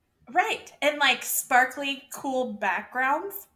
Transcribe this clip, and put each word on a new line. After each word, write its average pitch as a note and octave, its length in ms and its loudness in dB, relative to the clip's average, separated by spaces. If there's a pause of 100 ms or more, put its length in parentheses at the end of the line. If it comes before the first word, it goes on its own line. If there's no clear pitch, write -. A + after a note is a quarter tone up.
(300)
Right. F4+ 400 0 (120)
And, D4 160 2
like, C4 260 2
sparkly, C4+ 800 0 (100)
cool B3+ 400 -4
backgrounds. B3+ 1040 -2